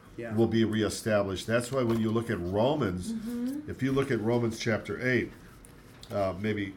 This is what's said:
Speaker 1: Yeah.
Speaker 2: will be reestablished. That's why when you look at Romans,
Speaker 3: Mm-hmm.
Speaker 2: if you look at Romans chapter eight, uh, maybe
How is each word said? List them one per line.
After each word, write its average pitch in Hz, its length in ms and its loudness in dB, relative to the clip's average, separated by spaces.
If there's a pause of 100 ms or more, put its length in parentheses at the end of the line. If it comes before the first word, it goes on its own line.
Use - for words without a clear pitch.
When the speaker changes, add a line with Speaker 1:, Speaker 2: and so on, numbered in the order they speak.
(180)
Speaker 1:
Yeah. 117 160 -6
Speaker 2:
will 113 140 6
be 113 180 4
reestablished. 101 800 0
That's 120 260 0
why 135 120 2
when 113 180 2
you 110 80 2
look 113 180 0
at 104 100 0
Romans, 101 760 0
Speaker 3:
Mm-hmm. 240 580 -6
Speaker 2:
if - 120 -6
you 135 100 2
look 135 180 2
at 113 100 0
Romans 117 380 0
chapter 104 420 -2
eight, 123 320 2 (800)
uh, 98 280 0
maybe 104 360 -2